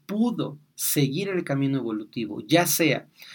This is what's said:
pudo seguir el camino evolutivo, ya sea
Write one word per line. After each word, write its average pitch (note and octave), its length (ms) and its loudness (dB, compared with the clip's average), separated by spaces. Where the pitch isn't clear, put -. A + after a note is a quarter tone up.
pudo G#3 540 -2
seguir D3 540 0
el F3+ 160 -2
camino C#3 320 0
evolutivo, A2 680 -4
ya E3+ 200 4
sea D3+ 400 2